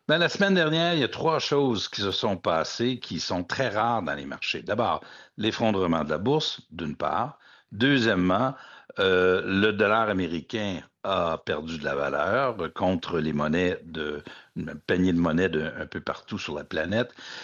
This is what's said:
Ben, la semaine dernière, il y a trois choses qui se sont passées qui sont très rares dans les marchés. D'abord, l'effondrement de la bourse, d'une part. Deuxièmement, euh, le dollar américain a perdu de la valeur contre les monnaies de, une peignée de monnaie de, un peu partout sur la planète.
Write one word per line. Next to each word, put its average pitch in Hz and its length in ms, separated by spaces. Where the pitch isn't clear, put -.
Ben, 156 120
la 170 100
semaine 196 240
dernière, 165 400
il 160 80
y 127 40
a 110 40
trois 151 300
choses 131 500
qui - 140
se 98 80
sont 98 260
passées 104 600
qui 127 220
sont 90 220
très 127 280
rares 110 320
dans 76 100
les 71 140
marchés. 71 340
D'abord, 101 420
l'effondrement 98 640
de 73 60
la 78 80
bourse, 143 420
d'une 78 240
part. 95 440
Deuxièmement, 113 800
euh, 92 480
le 98 260
dollar 104 380
américain 92 720
a 87 420
perdu 80 320
de 73 60
la 71 100
valeur 85 600
contre 90 440
les 78 140
monnaies 78 540
de, 76 360
une 80 180
peignée 90 280
de 85 40
monnaie 85 300
de, 78 320
un 76 60
peu - 140
partout - 380
sur - 160
la 76 100
planète. 95 440